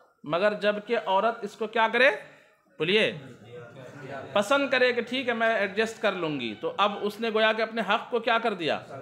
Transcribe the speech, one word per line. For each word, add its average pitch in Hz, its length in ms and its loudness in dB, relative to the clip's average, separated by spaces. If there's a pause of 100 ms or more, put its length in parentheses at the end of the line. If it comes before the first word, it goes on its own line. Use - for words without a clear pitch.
(260)
मगर 180 280 2
जबकि 208 420 -2
औरत 214 480 2
इसको 208 240 -6
क्या 226 200 2
करे, 240 240 6 (680)
बोलिए, 160 420 2 (1120)
पसंद 277 360 2
करे 254 220 4
कि 233 80 0
ठीक 247 260 -4
है 240 60 2
मैं 226 260 2
एडजस्ट 202 420 -2
कर 202 120 2
लूँगी, 147 420 -4
तो 160 120 -6
अब 202 240 0
उसने 208 400 -4
गोया 220 220 4
कि 220 80 -2
अपने 220 200 -2
हक 208 300 0
को 240 80 0
क्या 233 200 2
कर 233 140 0
दिया, 147 320 -2 (160)